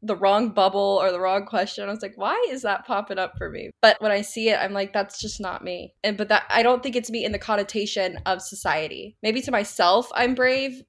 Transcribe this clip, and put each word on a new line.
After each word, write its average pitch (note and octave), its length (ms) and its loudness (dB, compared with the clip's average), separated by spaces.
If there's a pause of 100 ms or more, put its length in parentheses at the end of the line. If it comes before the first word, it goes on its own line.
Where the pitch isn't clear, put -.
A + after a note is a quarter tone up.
the G#3+ 140 -2
wrong G3+ 340 4
bubble G3 500 4
or F#3 120 4
the F3+ 100 -2
wrong F#3+ 240 2
question. G3+ 420 -2
I G3+ 40 -6
was G#3+ 100 -8
like, G3+ 160 -10
"Why F4+ 320 0
is C4 140 -8
that G3+ 220 -2
popping G#3 320 -4
up F#3 200 -4
for E3+ 120 -6
me?" - 200 -10 (120)
But A3 200 8
when G#3+ 100 2
I G3+ 120 0
see A3 260 -2
it, G#3 100 2
I'm F#3+ 140 -2
like, G3 180 -4
"That's G3+ 300 -4
just G#3+ 180 -8
not F#3 240 -8
me." F3+ 300 -10 (100)
And, G#3 140 -2
but G#3 100 -4
that, G#3 220 4
I A#3 120 4
don't B3 220 4
think B3+ 140 -4
it's A#3 140 -4
me A3+ 120 -4
in G#3+ 80 -4
the G3+ 80 -6
connotation G3+ 840 -4
of F#3+ 160 -2
society. D#3+ 840 -4
Maybe A3 200 0
to - 80 -6
myself, G#3+ 600 4
I'm B3 220 2
brave C4 540 0